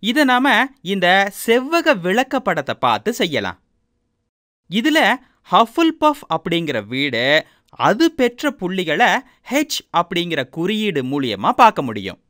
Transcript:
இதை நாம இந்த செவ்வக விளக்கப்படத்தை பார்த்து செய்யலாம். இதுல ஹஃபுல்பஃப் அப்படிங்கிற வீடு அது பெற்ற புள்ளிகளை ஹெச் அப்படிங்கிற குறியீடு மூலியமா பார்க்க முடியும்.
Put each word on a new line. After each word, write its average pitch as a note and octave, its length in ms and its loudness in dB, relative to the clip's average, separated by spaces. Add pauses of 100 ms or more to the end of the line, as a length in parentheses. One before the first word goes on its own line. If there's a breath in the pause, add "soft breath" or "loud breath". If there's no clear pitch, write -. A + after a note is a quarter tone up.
இதை A#3+ 220 2
நாம B3+ 220 2 (340)
இந்த F#3+ 520 2
செவ்வக C#4+ 600 0
விளக்கப்படத்தை F#3 800 -2
பார்த்து A#2+ 400 -2
செய்யலாம். A#2+ 440 -4 (1120)
இதுல B3+ 280 0 (500 soft breath)
ஹஃபுல்பஃப் D4+ 800 0
அப்படிங்கிற D#3+ 580 -4
வீடு C3 600 0 (240 soft breath)
அது G#3+ 420 2
பெற்ற B3 380 -2
புள்ளிகளை F#3 600 0 (400 soft breath)
ஹெச் D4 280 -2 (180)
அப்படிங்கிற E3+ 520 -2
குறியீடு F#3+ 540 -2
மூலியமா B2+ 480 -2
பார்க்க - 320 2
முடியும். G#2 480 -8